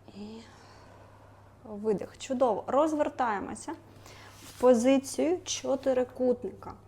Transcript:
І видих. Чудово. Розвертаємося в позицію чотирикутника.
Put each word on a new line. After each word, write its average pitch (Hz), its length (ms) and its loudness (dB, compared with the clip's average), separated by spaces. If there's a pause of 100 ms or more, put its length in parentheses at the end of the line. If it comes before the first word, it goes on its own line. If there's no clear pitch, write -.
(160)
І 214 260 -14 (1200)
видих. 208 520 -4
Чудово. 247 500 0
Розвертаємося 269 1040 0 (720)
в - 180 -16
позицію 262 840 4
чотирикутника. 254 1300 -2 (140)